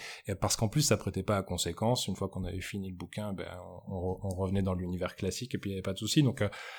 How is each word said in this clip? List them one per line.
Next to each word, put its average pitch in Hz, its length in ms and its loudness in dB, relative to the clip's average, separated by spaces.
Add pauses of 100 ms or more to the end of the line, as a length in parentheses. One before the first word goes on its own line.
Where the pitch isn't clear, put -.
(260)
Et 101 100 0
parce - 200 2
qu'en 113 120 2
plus, 151 140 4
ça 110 140 6
prêtait 95 280 -2
pas 107 120 4
à 95 60 2
conséquence. 90 640 0
Une 98 80 -2
fois 98 140 -2
qu'on 95 160 -4
avait 92 160 -4
fini 95 300 -6
le 92 60 -8
bouquin, 101 360 -6
ben, 87 160 -6 (400)
on, 92 340 0
on 95 140 -2
revenait 95 260 2
dans 95 120 2
l'univers 90 420 -2
classique - 380 -2
et - 40 -2
puis 98 120 -4
il - 20 -2
y 95 40 -4
avait 95 60 -4
pas 95 120 -2
de - 40 -6
souci. 110 240 6
Donc, 123 180 4
euh, 104 80 4 (300)